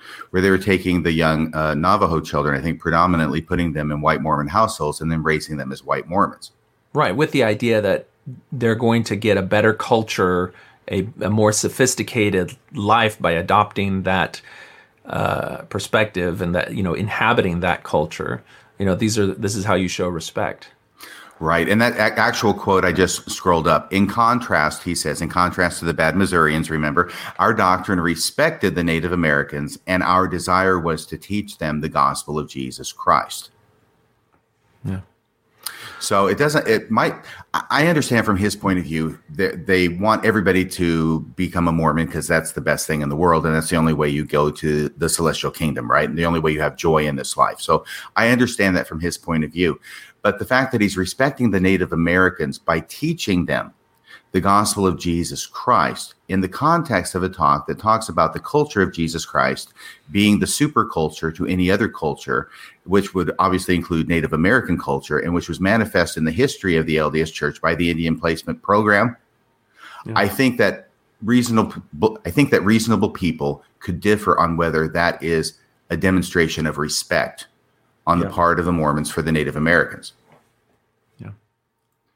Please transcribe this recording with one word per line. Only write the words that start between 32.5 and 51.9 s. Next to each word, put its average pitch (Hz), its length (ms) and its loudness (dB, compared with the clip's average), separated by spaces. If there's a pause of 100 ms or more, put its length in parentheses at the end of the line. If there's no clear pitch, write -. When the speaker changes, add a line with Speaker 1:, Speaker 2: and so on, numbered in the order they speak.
Speaker 1:
Christ." - 600 -2 (1300)
Speaker 2:
Yeah. 95 160 -6 (1040)
Speaker 1:
So 101 260 2
it 98 100 2
doesn't, 151 300 2
it 110 240 2
might, 127 240 2 (380)
I, - 160 0
I 143 180 2
understand 127 380 2
from 104 100 4
his 98 220 0
point 92 220 0
of 80 60 -4
view 78 320 -2 (120)
that 85 360 -4
they 92 220 4
want 101 380 0
everybody 95 400 4
to 82 560 0 (160)
become 87 320 0
a 82 40 2
Mormon 80 380 2
'cause 78 160 -6
that's 80 240 0
the - 80 -8
best 73 260 -2
thing 76 160 -2
in 71 60 -4
the 71 80 -4
world. 82 300 4
And 80 100 2
that's 78 140 -2
the 85 80 0
only 80 160 2
way 73 160 0
you 73 160 -2
go 73 260 0
to 76 380 -2
the 82 180 -4
celestial 78 440 -2
kingdom, 67 380 -4
right? 73 200 2
And 76 80 -6
the 85 80 0
only 82 160 2
way 80 100 2
you 76 80 -2
have 73 160 -2
joy 78 320 2
in 71 80 -2
this 65 220 -6
life. - 240 -2
So 80 240 0 (320)
I 110 100 4
understand 117 480 2
that 76 140 -2
from 80 100 -8
his 85 180 -4
point 80 280 -2
of 76 80 -10
view. 107 260 2 (420)
But 104 160 2
the 104 80 -6
fact 131 280 2
that 110 80 0
he's 101 160 2
respecting 117 540 0
the 95 100 2
Native 92 320 2